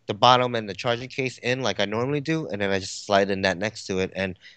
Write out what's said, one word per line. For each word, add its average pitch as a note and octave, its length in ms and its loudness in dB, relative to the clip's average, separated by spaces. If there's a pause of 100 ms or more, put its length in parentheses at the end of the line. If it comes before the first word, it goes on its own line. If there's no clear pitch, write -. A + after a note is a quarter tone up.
the G#2+ 80 -4
bottom B2 400 6
and A2 140 -4
the F#2+ 60 -8
charging A#2+ 340 -2
case C3 300 -6
in B2+ 240 -2
like G2+ 180 0
I G2+ 40 0
normally B2 360 -2
do, D#3+ 280 -2
and G2+ 120 -4
then G2+ 100 0
I G2 80 2
just - 280 -8
slide G2+ 200 4
the G2 100 0
net F#2+ 220 0
next G#2+ 280 -6
to F#2+ 120 -2
it, F#2+ 160 -2
and F#2 240 -4 (180)